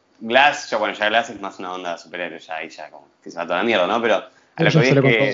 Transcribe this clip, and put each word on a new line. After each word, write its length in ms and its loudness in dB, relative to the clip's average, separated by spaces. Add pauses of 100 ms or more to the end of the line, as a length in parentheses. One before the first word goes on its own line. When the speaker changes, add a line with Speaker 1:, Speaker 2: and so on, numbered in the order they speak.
(200)
Speaker 1:
Glass, 500 2
ya, 80 0
bueno, 160 -2
ya 140 -2
Glass 220 2
es 100 -14
más 180 -10
una 140 -8
onda 200 -8
de 60 -8
superhéroe, 420 -10
ya 160 -10
ahí 120 -10
ya 220 -16
como 160 -20 (160)
que 80 -18
se 80 -12
va 60 -6
toda 140 -2
la 60 0
mierda, 220 2
¿no? 140 0
Pero 160 2
a 460 -8
lo 80 4
Speaker 2:
Ya 100 4
Speaker 1:
que 60 4
Speaker 2:
se 80 4
Speaker 1:
voy 80 6
Speaker 2:
le 80 4
Speaker 1:
es 60 4 (180)